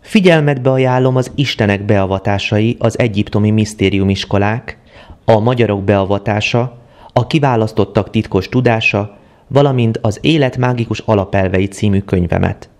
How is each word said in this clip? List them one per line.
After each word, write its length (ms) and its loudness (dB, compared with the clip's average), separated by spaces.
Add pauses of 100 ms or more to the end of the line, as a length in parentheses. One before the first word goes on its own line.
Figyelmetbe 680 2
ajánlom 440 2
az 200 -2
Istenek 500 -2
beavatásai, 920 0
az 200 -2
egyiptomi 520 0
misztériumiskolák, 1300 0 (480)
a 140 4
magyarok 440 0
beavatása, 960 0 (360)
a 140 0
kiválasztottak 840 0
titkos 400 -2
tudása, 680 0 (300)
valamint 540 2
az 200 -2
Élet 360 0
mágikus 420 -2
alapelvei 680 0
című 320 0
könyvemet. 680 -2 (100)